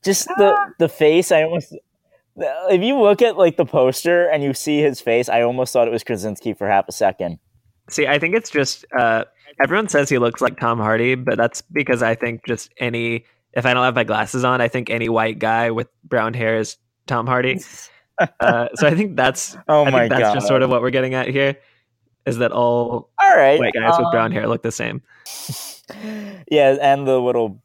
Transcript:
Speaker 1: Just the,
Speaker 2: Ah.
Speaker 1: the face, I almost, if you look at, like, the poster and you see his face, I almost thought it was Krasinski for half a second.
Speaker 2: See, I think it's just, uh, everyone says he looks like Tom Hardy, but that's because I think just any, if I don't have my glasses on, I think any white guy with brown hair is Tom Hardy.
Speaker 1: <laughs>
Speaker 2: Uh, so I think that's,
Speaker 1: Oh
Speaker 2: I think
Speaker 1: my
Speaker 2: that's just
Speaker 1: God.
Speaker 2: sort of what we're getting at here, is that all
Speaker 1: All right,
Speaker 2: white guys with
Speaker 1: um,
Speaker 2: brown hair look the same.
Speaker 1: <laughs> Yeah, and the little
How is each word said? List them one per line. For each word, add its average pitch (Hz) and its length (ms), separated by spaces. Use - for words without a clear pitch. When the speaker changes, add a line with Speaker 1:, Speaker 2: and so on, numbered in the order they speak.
Speaker 1:
Just 381 240
the, 403 180
Speaker 2:
Ah. 403 120
Speaker 1:
the 165 100
face, 165 440
I 156 100
almost, 160 320
if 180 460
you 262 180
look 208 200
at, 233 160
like, 175 200
the 170 100
poster 165 640
and 147 160
you 139 100
see 147 260
his 143 200
face, 120 280
I 117 140
almost 127 300
thought 117 160
it 113 40
was 117 120
Krasinski 104 500
for 101 140
half 98 200
a 90 40
second. 92 480
Speaker 2:
See, 151 160
I 143 140
think 170 160
it's 226 140
just, - 340
uh, 113 280
everyone 180 280
says 143 200
he 135 100
looks 123 220
like 123 200
Tom 117 180
Hardy, 113 380
but 123 200
that's 117 260
because 131 380
I 113 140
think 117 320
just - 320
any, 117 460
if 120 120
I 123 80
don't 127 80
have 127 140
my 120 80
glasses 107 400
on, 127 160
I 117 80
think 123 200
any 113 200
white 110 300
guy 113 320
with 117 180
brown 113 300
hair 113 240
is 107 180
Tom 120 200
Hardy. 127 380
Speaker 1:
<laughs> - 60
Speaker 2:
Uh, 120 340
so - 140
I 160 80
think 196 180
that's, 131 420
Speaker 1:
Oh 151 140
Speaker 2:
I - 20
think 135 80
Speaker 1:
my 123 160
Speaker 2:
that's 127 120
just - 0
Speaker 1:
God. - 20
Speaker 2:
sort 131 140
of 131 80
what 123 120
we're 123 80
getting 131 240
at 131 140
here, 139 280
is 123 120
that 120 120
all 120 600
Speaker 1:
All 392 140
right, 143 240
Speaker 2:
white 117 120
guys 113 240
with 120 100
Speaker 1:
um, 113 40
Speaker 2:
brown 113 220
hair 107 160
look 113 160
the 113 80
same. 117 300
Speaker 1:
<laughs> 208 1300
Yeah, 139 300
and 139 260
the 131 140
little 120 440